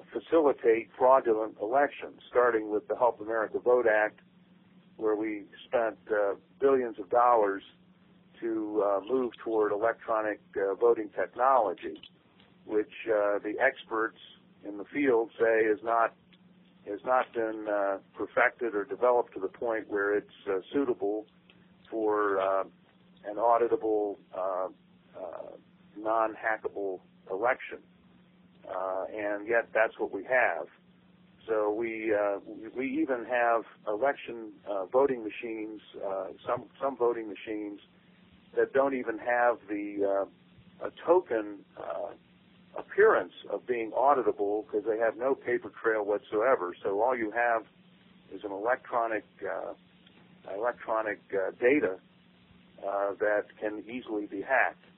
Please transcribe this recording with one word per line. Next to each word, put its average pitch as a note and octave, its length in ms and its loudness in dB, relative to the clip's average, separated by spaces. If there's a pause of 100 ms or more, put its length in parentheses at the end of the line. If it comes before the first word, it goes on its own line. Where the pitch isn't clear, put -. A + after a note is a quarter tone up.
(120)
facilitate A#2+ 840 2
fraudulent A#2 640 4
elections, B2 680 -2
starting A#2 420 2
with G#2 180 -2
the G#2+ 80 -2
Help A2+ 240 2
America G#2+ 380 -4
Vote A#2+ 280 2
Act, G#2+ 340 2 (760)
where G#2+ 200 0
we G#2+ 280 -6 (220)
spent, A2+ 320 -2 (120)
uh, G#2 240 2 (260)
billions B2+ 380 2
of F#2 120 -12
dollars A#2 520 4 (760)
to, G#2+ 460 -2
uh, G2+ 200 2
move B2+ 260 -2 (120)
toward G#2+ 280 2
electronic, G#2+ 680 -2 (160)
uh, G2 180 0
voting A2 400 4
technology, A2+ 880 0 (640)
which, G#2+ 280 -2 (160)
uh, G#2 320 2
the G#2+ 200 -6
experts A2+ 580 -2 (480)
in G#2 120 -10
the G2 60 -12
field A#2+ 540 2
say A2+ 260 4
is G#2+ 180 2
not, A2+ 320 2 (720)
has G#2 180 -8
not B2+ 280 2
been, A2 360 -4
uh, G2 300 0 (160)
perfected A#2+ 600 0
or G2+ 100 -2
developed A#2 500 2
to G#2+ 60 -10
the F#2 80 -4
point A2 400 -6
where G2+ 260 0
it's, G2+ 200 -4 (140)
uh, F#2+ 120 -2 (120)
suitable A2 540 -2 (640)
for, G#2 500 0
uh, F#2+ 240 0 (600)
an G#2 120 -10
auditable, A2 800 2 (200)
uh, F#2 320 -4 (480)
uh, - 340 -14 (460)
non-hackable G#2+ 1040 -2 (300)
election. A#2 480 -2 (920)
Uh, F#2+ 380 -4 (100)
and G#2 320 -6
yet A#2 240 2
that's A2 260 0
what G#2 140 -4
we G2 120 -6
have. G2+ 420 0 (800)
So G#2+ 260 0
we, A2 420 -2
uh, G2+ 320 2
we, G#2+ 220 -14
we C3 340 -4
even B2+ 220 -2
have A#2 380 2 (260)
election, A2+ 640 -4 (180)
uh, G2 160 -4
voting B2+ 380 2
machines, A2 560 -10 (260)
uh, F#2+ 200 -6 (200)
some, B2 180 -2 (160)
some C3+ 160 -4
voting A#2 320 0
machines G#2 520 -8 (760)
that A2+ 160 2
don't C3+ 220 2
even A#2 240 -4
have A#2+ 400 2 (100)
the, G2+ 580 -2 (560)
uh, - 40 -6
a G#2 40 -6 (160)
token, A2 580 0 (120)
uh, - 340 -8 (640)
appearance F3+ 560 2 (180)
of - 160 -6
being A#2 260 -4
auditable G#2+ 760 2
'cause G#2+ 180 -2
they A2 120 0
have A2+ 180 0
no C3 180 0
paper A#2+ 380 -4 (100)
trail A2 220 0
whatsoever. G#2 800 0
So G2+ 200 -2
all B2+ 140 2
you G#2+ 140 -4
have A#2 340 0 (680)
is F#2+ 120 -14
an G2 80 -8
electronic, A2+ 720 -2 (180)
uh, F#2 300 -8 (840)
electronic, A2 640 -4 (140)
uh, F#2+ 260 -2
data, A#2+ 400 2 (880)
uh, G2+ 320 -2
that G#2 280 0 (120)
can G#2+ 300 -6
easily A2 380 -6
be G2 160 -8
hacked. G#2+ 420 0 (140)